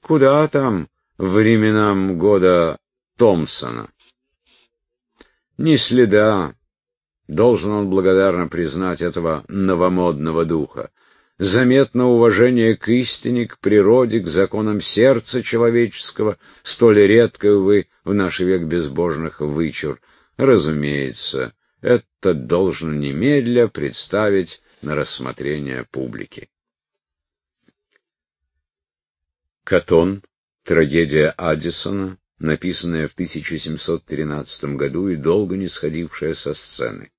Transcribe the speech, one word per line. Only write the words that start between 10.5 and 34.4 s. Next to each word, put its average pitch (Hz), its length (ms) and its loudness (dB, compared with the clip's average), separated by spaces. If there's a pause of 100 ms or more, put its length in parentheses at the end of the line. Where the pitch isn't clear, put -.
Заметно 123 720 2
уважение 117 680 4
к - 120 -12
истине, 120 580 -2
к - 140 -20
природе, 107 600 4
к 87 60 -8
законам 101 540 -2
сердца 120 640 0
человеческого, 117 960 -2 (240)
столь 107 440 6
редко, 110 400 4
увы, 101 420 4 (160)
в 92 80 -4
наш 95 280 -2
век 90 240 0
безбожных 80 760 -4
вычур. 76 600 -6 (360)
Разумеется, 71 1160 -2 (260)
это 110 540 -2
должно 80 580 -2
немедля 117 760 0
представить 95 960 -4 (200)
на 73 120 -8
рассмотрение 67 960 -8
публики. 60 600 -12 (3250)
Каттон, 92 580 0 (420)
трагедия 78 680 0
Аддисона, 90 880 -6 (200)
написанная 80 680 -4
в - 60 -14
тысяча 82 420 -8
семьсот 80 480 -6
тринадцатом 73 720 -8